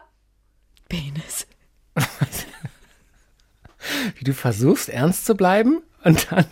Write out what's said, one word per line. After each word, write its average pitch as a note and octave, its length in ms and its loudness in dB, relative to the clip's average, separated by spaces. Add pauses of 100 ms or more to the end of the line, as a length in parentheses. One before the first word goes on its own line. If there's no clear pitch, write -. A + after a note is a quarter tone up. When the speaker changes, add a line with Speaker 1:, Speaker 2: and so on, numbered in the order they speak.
(880)
Speaker 1:
Penis. D3+ 580 -8 (480)
Speaker 2:
<laughs> C#3 100 0 (2250)
Wie B2+ 60 -14
du C3+ 80 2
versuchst, B2+ 560 0
ernst - 380 0
zu A3+ 80 2
bleiben G#3+ 480 4 (220)
und D#3+ 280 4
dann E3 200 4